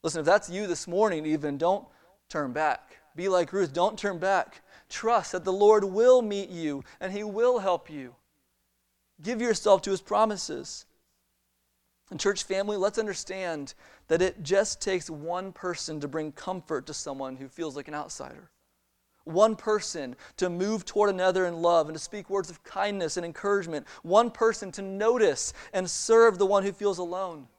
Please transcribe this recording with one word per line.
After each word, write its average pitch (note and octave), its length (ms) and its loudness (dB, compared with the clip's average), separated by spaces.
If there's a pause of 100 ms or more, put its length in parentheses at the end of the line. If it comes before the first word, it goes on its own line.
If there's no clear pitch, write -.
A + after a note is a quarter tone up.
Listen, D#3+ 160 -4
if D3 60 -4
that's F#3+ 240 4
you G3 180 -6
this F3 200 -6
morning F3+ 380 0
even, D3+ 320 -2
don't F3+ 300 0 (420)
turn C#3+ 240 -4
back. D3+ 440 -2 (180)
Be F3 120 -4
like F3+ 240 2
Ruth, F3+ 220 0
don't G3 240 0
turn G3 220 -4
back. F#3 420 0 (260)
Trust A3+ 440 0
that F3+ 120 -4
the F#3+ 80 0
Lord G#3 320 8
will A#3 380 6
meet G3+ 280 -4
you D#3 340 -6 (160)
and F#3 120 -6
he G#3 120 -6
will A3+ 340 0
help F#3+ 320 -2
you. C3 260 -14 (1040)
Give A3 200 -4
yourself G#3 400 4
to G3 100 -4
his F#3+ 100 -2
promises. G3+ 840 -2 (1200)
And E3+ 120 -10
church G3+ 220 0
family, G3+ 340 -2
let's G3+ 200 0
understand F#3 760 -6 (340)
that E3 140 2
it F#3 220 0
just G3 380 0
takes F#3 280 -4
one F3 420 -8
person E3 480 -8
to C#3+ 80 -6
bring D#3 240 -6
comfort E3 540 -6
to D#3 80 -12
someone C3+ 420 -8
who C3 140 -14
feels D#3 260 -8
like C#3+ 140 -12
an D3+ 60 -10
outsider. - 540 -12 (760)
One G3+ 320 2
person E3 580 -4 (220)
to F3+ 120 0
move F#3 360 -2
toward G#3 240 2
another F#3 360 2
in E3+ 160 -4
love E3+ 280 4
and D#3+ 80 -10
to C#3+ 40 -10
speak G#3 280 -12
words F#3+ 200 -2
of E3+ 140 -18
kindness G3 540 -4
and E3+ 80 -4
encouragement. E3+ 600 -2 (180)
One A3 280 4
person A3 420 0
to G3 80 -10
notice G3 680 2 (220)
and F#3 160 -2
serve A3+ 480 6
the G3 80 4
one G3 180 4
who G3+ 80 -2
feels G3+ 260 -2
alone. F3 600 -8